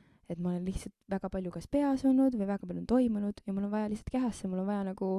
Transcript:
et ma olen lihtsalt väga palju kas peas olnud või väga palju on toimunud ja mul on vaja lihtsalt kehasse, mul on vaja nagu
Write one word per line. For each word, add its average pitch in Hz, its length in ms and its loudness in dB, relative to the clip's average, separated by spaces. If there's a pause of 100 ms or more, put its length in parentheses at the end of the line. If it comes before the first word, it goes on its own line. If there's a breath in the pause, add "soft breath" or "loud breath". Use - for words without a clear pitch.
(260 soft breath)
et 170 140 -6
ma 175 100 0
olen 180 160 -2
lihtsalt - 260 -6 (140)
väga 190 240 -4
palju 185 220 -4
kas 170 160 -12
peas 277 360 2
olnud 262 320 6
või 196 120 0
väga 202 180 -2
palju 180 160 -6
on 175 80 -10
toimunud 226 500 2
ja 196 140 -6
mul 202 140 -2
on 202 40 -2
vaja 214 160 0
lihtsalt 214 240 -6
kehasse, 254 380 -2
mul 185 100 -2
on 190 80 -2
vaja 202 160 0
nagu 190 240 -2 (100)